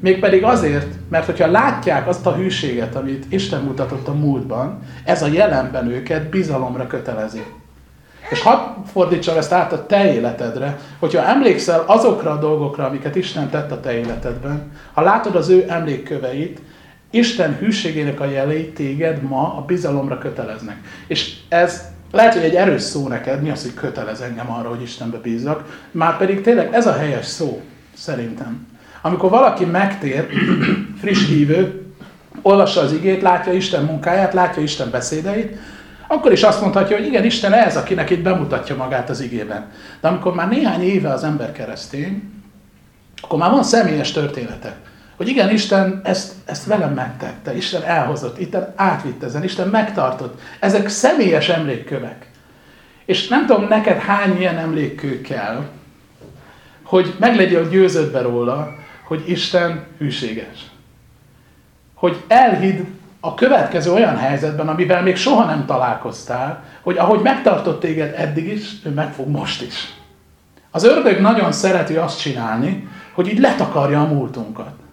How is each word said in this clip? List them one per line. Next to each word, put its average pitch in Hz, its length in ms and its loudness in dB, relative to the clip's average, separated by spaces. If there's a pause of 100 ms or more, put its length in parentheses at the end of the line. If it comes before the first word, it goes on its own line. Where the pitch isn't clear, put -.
Mégpedig 190 440 4
azért, 165 500 2 (140)
mert 160 180 0
hogyha 165 200 2
látják 190 600 2
azt 180 180 -2
a 175 80 2
hűséget, 147 600 -2
amit 135 340 -6
Isten 190 320 -2
mutatott 135 480 -4
a 147 40 -4
múltban, 139 640 -2 (260)
ez 175 180 2
a 147 40 0
jelenben 131 640 2
őket 156 400 -4
bizalomra 131 580 -2
kötelezi. 110 580 -6 (840)
És 480 120 -4
hadd 233 160 6 (340)
fordítsam 170 440 2
ezt 151 160 0
át 175 200 2
a 147 140 -6
te 202 260 4
életedre, 135 680 -4 (200)
hogyha 160 260 0
emlékszel 185 600 4
azokra 214 440 4
a 151 80 -2
dolgokra, 151 480 -2
amiket 139 300 -4
Isten 160 340 -4
tett 147 200 -4
a 127 100 -8
te 123 180 -4
életedben, 127 760 -6 (200)
ha - 80 2
látod 196 360 4
az 156 120 2
ő 180 200 8
emlékköveit, 147 920 -6 (500)
Isten 180 460 2
hűségének 156 640 -2
a 139 100 -2
jelei 151 380 -2
téged 147 540 -4
ma 139 340 -2
a 139 80 -10
bizalomra 143 540 -2
köteleznek. 110 580 -10 (300)
És - 300 -6 (120)
ez 170 340 2 (300)
lehet, 226 220 6
hogy 165 80 0
egy 160 120 2
erős 180 280 4
szó 143 260 -4
neked, 131 340 -4
mi 151 80 -2
az, 139 120 -6
hogy 123 120 -10
kötelez 117 460 -8
engem 120 300 -10
arra, 117 180 -6
hogy 120 140 -8
Istenbe 117 360 -10
bízzak, 123 640 -6 (100)
márpedig 185 500 0
tényleg 233 340 2
ez 233 120 4
a 185 60 4
helyes 147 340 -2
szó, 139 360 -6 (320)
szerintem. 117 720 -10 (400)
Amikor 180 240 2
valaki 220 340 6
megtér, 170 640 0 (360)
<clears throat> - 360 -2
friss 196 260 2
hívő, 151 580 2 (580)
olvassa 196 380 6
az 143 120 0
igét, 185 300 0
látja 180 300 4
Isten 180 320 0
munkáját, 175 480 0
látja 175 300 2
Isten 147 280 -4
beszédeit, 160 680 -4 (500)
akkor 285 240 4
is - 100 4
azt 214 180 6
mondhatja, 196 360 2
hogy 226 100 -2
igen, 226 180 2
Isten 214 280 2
ez, 220 240 4
akinek 156 340 -2
itt 175 120 0
bemutatja 156 540 -2
magát 127 340 -4
az 120 100 -6
igében. 107 500 -8 (300)
De 156 80 2
amikor 180 260 0
már 175 140 0
néhány 226 340 0
éve 180 260 2
az 131 160 -2
ember 147 280 -4
keresztény, 143 680 -8 (1000)
akkor - 160 -4
már 165 120 2
van 262 120 4
személyes 160 500 2
története. 131 640 -6 (400)
Hogy 190 120 -4
igen, 233 220 2
Isten 196 540 2
ezt, - 280 -4 (120)
ezt - 220 -10
velem 180 260 0
megtette, 127 640 -8
Isten - 260 -4
elhozott, 151 560 -2
Isten 185 380 -4
átvitt 147 460 -2
ezen, 147 220 -6
Isten 185 240 -4
megtartott. 156 720 -2 (200)
Ezek 196 280 2
személyes 208 600 2
emlékkövek. 139 840 -4 (760)
És - 240 -2
nem 277 180 2
tudom, 202 220 4
neked 214 300 2
hány 196 400 0
ilyen 175 200 0
emlékkő 147 640 -4
kell, 120 440 -6 (1160)
hogy - 360 2
meg 226 180 4
legyél 175 320 4
győződve 160 520 2
róla, 123 540 -2 (320)
hogy 156 200 -4
Isten 170 580 -2 (140)
hűséges. 117 720 -8 (1200)
Hogy - 340 -2
elhidd 190 560 4 (360)
a 160 140 -6
következő 175 580 2
olyan 185 240 4
helyzetben, 147 520 -2
amivel 175 340 2
még 185 140 2
soha 233 280 4
nem 151 220 -2
találkoztál, 127 1000 -4 (180)
hogy 180 160 -2
ahogy 190 220 4
megtartott 226 600 2
téged 160 360 -4
eddig 160 320 -4
is, 208 240 -8 (120)
ő 165 60 -6
meg 147 220 -4
fog 165 160 -8
most 143 340 -4
is. - 320 -12 (760)
Az 170 140 -2
ördög 254 360 6
nagyon 208 320 4
szereti 175 420 0
azt 160 260 -2
csinálni, 123 680 -2 (240)
hogy 180 160 0
így 214 100 0
letakarja 147 640 2
a 156 60 2
múltunkat. 117 640 -4 (200)